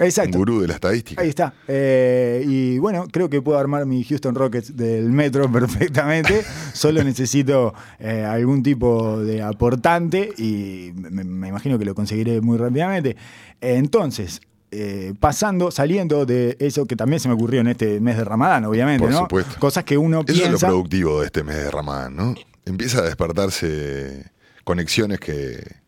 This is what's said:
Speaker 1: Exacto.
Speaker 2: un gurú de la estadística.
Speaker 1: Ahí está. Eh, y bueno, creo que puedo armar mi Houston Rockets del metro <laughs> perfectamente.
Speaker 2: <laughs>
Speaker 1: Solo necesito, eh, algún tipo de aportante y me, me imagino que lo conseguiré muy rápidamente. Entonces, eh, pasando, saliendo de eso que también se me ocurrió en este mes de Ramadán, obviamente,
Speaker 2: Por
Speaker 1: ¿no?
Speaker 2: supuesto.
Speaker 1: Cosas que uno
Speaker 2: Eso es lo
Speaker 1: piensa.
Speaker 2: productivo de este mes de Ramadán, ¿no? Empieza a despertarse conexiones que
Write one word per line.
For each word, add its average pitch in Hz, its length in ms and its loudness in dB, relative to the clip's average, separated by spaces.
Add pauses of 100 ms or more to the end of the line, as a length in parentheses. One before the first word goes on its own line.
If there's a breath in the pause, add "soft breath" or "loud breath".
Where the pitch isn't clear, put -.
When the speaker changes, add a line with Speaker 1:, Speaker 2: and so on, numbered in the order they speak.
Speaker 1:
Exacto. 175 380 2
Speaker 2:
un 95 60 4
gurú 113 160 2
de 92 80 0
la 82 60 -2
estadística. 110 480 -2
Speaker 1:
Ahí 170 60 0
está. 151 260 -2 (140)
Eh, 127 800 2
y 131 300 0
bueno, 180 340 -2
creo 170 180 0
que 143 100 0
puedo 143 180 2
armar 143 280 0
mi 127 160 0
Houston 135 320 -2
Rockets 123 420 -2
del 113 340 0
metro 139 420 2
<laughs> - 0 -
perfectamente. 151 880 2 (160)
Speaker 2:
<laughs> 151 140 -12
Speaker 1:
Solo 156 320 2
necesito, 131 680 2 (280 loud breath)
eh, 110 240 -4
algún 123 400 2
tipo 117 560 2
de 110 220 -2
aportante 165 960 0
y 98 600 -4
me, 92 260 -8
me 92 260 -8
imagino 113 300 -2
que 107 60 -2
lo 98 100 -4
conseguiré 107 460 -2
muy 117 180 2
rápidamente. 139 580 -2 (440 loud breath)
Entonces, 123 800 0 (320)
eh, 98 480 -6
pasando, 180 500 2
saliendo 151 560 2
de 120 340 2
eso 143 260 0
que 117 100 -4
también 139 240 0
se 127 80 -2
me 123 60 4
ocurrió 117 260 2
en 117 80 4
este 110 320 0
mes 117 160 2
de 110 80 0
Ramadán, 117 400 2
obviamente, 123 400 2
Speaker 2:
Por - 80 2
Speaker 1:
¿no? 147 80 2
Speaker 2:
supuesto. 95 400 -2
Speaker 1:
Cosas 165 240 2
que 143 140 2
uno 160 280 2
Speaker 2:
Eso 143 60 0
es 170 60 4
lo 180 100 4
Speaker 1:
piensa. 123 200 2
Speaker 2:
productivo 85 520 2
de 73 60 0
este 76 180 -4
mes 73 120 -6
de 71 140 -4
Ramadán, 69 460 -6
¿no? 110 180 -2 (300)
Empieza 117 340 -4
a 104 40 2
despertarse 78 1300 -4 (400 soft breath)
conexiones 92 480 0
que 69 420 -6 (280)